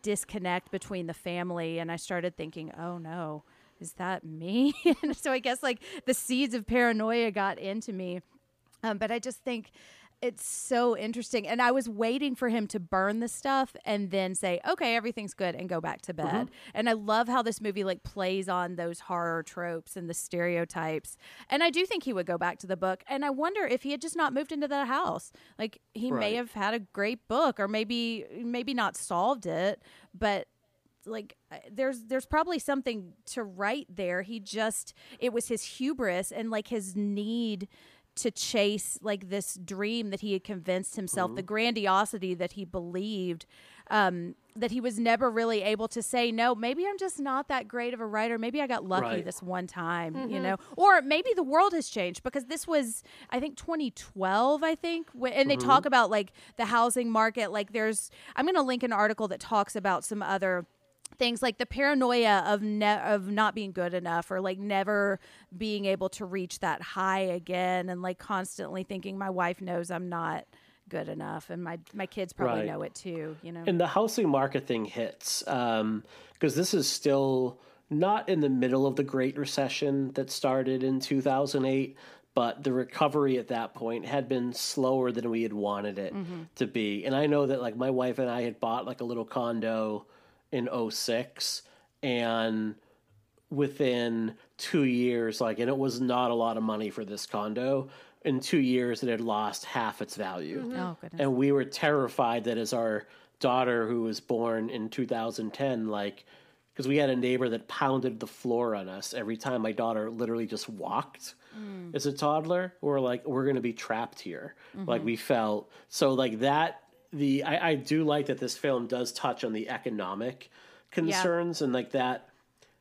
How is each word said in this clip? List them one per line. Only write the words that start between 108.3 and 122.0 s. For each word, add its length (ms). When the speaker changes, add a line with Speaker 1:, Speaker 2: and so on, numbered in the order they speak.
Speaker 2:
on 120
us 260
every 240
time 240
my 100
daughter 380
literally 360
just 240
walked 640
Speaker 1:
Mm. 380
Speaker 2:
as 100
a 80
toddler. 640
We're 220
like, 260
"We're 180
gonna 160
be 120
trapped 480
here." 340
Like, 260
Speaker 1:
Mm-hmm. 40
Speaker 2:
we 120
felt, 520
so, 240
like, 260
that, 440
the, 320
I, 280
I 40
do 300
like 220
that 100
this 180
film 320
does 240
touch 320
on 80
the 160
economic 840
Speaker 1:
Yeah. 420
Speaker 2:
concerns 680
and, 120
like, 180
that, 380